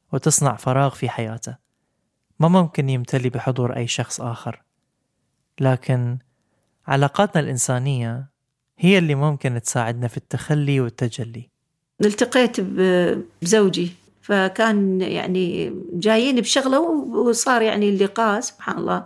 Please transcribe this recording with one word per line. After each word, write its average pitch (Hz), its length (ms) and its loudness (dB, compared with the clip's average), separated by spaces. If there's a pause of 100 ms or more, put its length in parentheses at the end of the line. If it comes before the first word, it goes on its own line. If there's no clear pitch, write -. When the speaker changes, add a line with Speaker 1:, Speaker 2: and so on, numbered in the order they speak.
(140)
Speaker 1:
وتصنع 139 420 2
فراغ 135 340 2
في 127 200 -6
حياته 113 460 -8 (840)
ما 156 80 4
ممكن 165 420 2
يمتلي 127 400 -2
بحضور 123 460 -2
أي 120 120 -4
شخص - 340 -6
آخر، 117 400 -8 (960)
لكن 127 580 0 (720)
علاقاتنا 147 540 2
الإنسانية 127 840 -2 (520)
هي 190 200 4
اللي 160 180 2
ممكن 139 460 0
تساعدنا 120 460 -2
في - 100 -12
التخلي 143 640 -2
والتجلي. 120 680 -6 (520)
Speaker 2:
التقيت 233 600 2
ب-، 185 640 2 (180)
بزوجي، 175 500 2 (300)
فكان 196 800 2
يعني 180 760 -2 (180)
جايين 226 480 2
بشغلة 262 380 2
و-، 269 480 0
وصار 233 340 2
يعني 208 280 2
اللقاء 202 500 2
سبحان - 380 -8
الله، - 280 -2